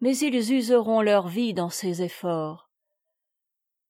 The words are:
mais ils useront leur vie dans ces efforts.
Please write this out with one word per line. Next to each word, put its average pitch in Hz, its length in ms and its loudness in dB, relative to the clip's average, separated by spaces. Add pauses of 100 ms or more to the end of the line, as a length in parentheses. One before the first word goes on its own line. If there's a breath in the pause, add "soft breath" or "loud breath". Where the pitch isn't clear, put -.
mais 254 160 2
ils 254 340 0
useront 226 500 2
leur 202 260 4
vie 214 260 -2
dans 170 160 -2
ces 180 320 -4
efforts. 170 680 -6 (1200)